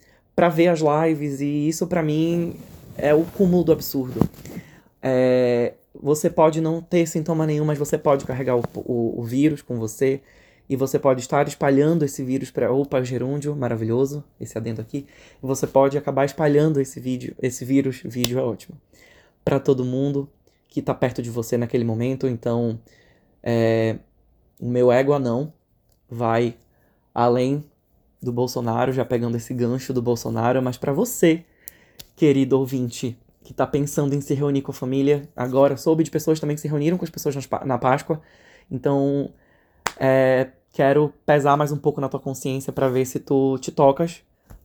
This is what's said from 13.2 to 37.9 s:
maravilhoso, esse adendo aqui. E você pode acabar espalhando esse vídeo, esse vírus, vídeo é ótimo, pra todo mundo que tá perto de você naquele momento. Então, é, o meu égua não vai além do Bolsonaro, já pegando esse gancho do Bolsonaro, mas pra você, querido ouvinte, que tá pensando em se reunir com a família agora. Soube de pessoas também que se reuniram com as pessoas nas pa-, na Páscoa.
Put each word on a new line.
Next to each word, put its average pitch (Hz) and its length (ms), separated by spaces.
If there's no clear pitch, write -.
maravilhoso, 123 680
esse 113 180
adendo 113 240
aqui. 139 240
E 135 40
você 135 220
pode 139 280
acabar 139 300
espalhando 147 560
esse 131 180
vídeo, 127 400
esse 127 240
vírus, 135 400
vídeo 123 360
é - 20
ótimo, - 340
pra 139 160
todo 127 260
mundo 139 420
que 143 140
tá 139 100
perto 123 300
de 117 80
você 117 260
naquele 120 280
momento. 120 440
Então, 117 520
é, 113 540
o 120 80
meu 123 240
égua 139 280
não 127 340
vai 117 480
além 127 500
do 123 80
Bolsonaro, 123 580
já 131 140
pegando 120 320
esse 117 160
gancho 127 400
do 123 80
Bolsonaro, 120 640
mas 127 140
pra - 140
você, 170 540
querido 135 420
ouvinte, 123 600
que - 80
tá 131 140
pensando 143 480
em 143 40
se 143 140
reunir 139 300
com 139 80
a - 20
família 139 640
agora. 131 420
Soube 160 260
de 151 60
pessoas 156 300
também 147 160
que 147 60
se 156 60
reuniram 151 300
com 180 80
as - 60
pessoas 147 240
nas 139 100
pa-, - 180
na 127 140
Páscoa. 147 420